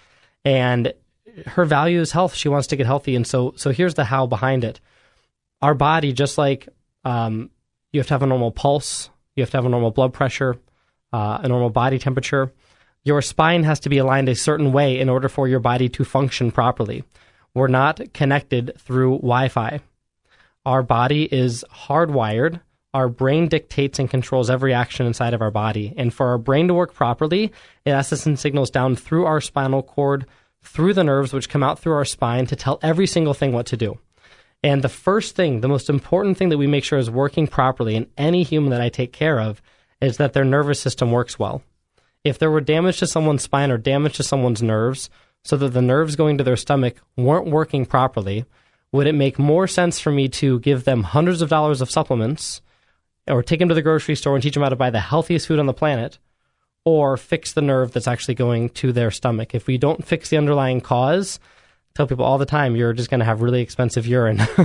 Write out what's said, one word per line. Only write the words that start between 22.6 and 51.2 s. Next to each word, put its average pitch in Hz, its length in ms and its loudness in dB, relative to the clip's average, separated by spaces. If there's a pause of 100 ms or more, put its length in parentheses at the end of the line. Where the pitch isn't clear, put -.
Our 131 160 0
brain 139 380 0
dictates 139 520 -2
and 131 100 -2
controls 127 400 -2
every 131 240 0
action 120 340 -2
inside 120 260 -2
of 113 80 -4
our 107 100 0
body. 107 460 -4
And 123 160 -2
for 131 140 -2
our 123 100 0
brain 135 300 2
to 180 60 2
work 175 200 0
properly, 156 580 -2 (340)
it 151 60 0
has 135 180 0
to 151 80 -2
send 147 220 0
signals 139 300 0
down 127 260 0
through 165 300 -2
our 156 160 0
spinal 135 400 -2
cord, 139 440 -2 (360)
through 175 320 0
the 185 100 2
nerves, 139 300 2
which 135 160 -6
come 143 140 0
out 147 160 -2
through 165 140 -2
our 143 120 0
spine, 127 420 -2
to 135 80 -6
tell 139 260 -4
every 165 260 2
single 156 260 0
thing 135 180 0
what 120 160 -2
to 123 100 -4
do. 113 200 -4 (640)
And 139 220 2
the 127 60 -2
first - 460 -2
thing, 143 260 0
the 123 60 0
most 139 220 0
important 180 480 0
thing 185 120 0
that 151 100 2
we 139 80 2
make 143 160 0
sure 147 160 0
is 117 100 -2
working 139 380 0
properly 127 480 0
in 113 120 -2 (100)
any 170 260 2
human 151 260 0
that 120 120 0
I 117 80 -2
take 123 220 -6
care 151 280 0
of 107 220 -4 (380)
is 131 180 0
that 139 160 0
their 139 120 2
nervous 143 340 2
system 123 320 -2
works 120 280 -2
well. 107 240 -6 (600)
If 143 140 0
there 160 140 2
were 156 100 2
damage 160 380 0
to 175 80 0
someone's 156 340 0
spine 139 300 0
or 120 60 0
damage 139 400 0
to 143 60 -6
someone's 123 380 0
nerves, 113 480 -2 (340)
so - 140 0
that 139 120 0
the 123 120 0
nerves 143 340 2
going 151 220 2
to 139 60 0
their 127 120 2
stomach 131 420 -2 (200)
weren't 143 300 2
working 151 380 0
properly, 117 600 -2 (460)
would 135 160 2
it 117 80 2
make 139 240 0
more 156 280 4
sense 175 320 0
for 156 120 0
me 139 160 2
to 131 320 0
give 127 240 0
them 127 180 2
hundreds 165 400 0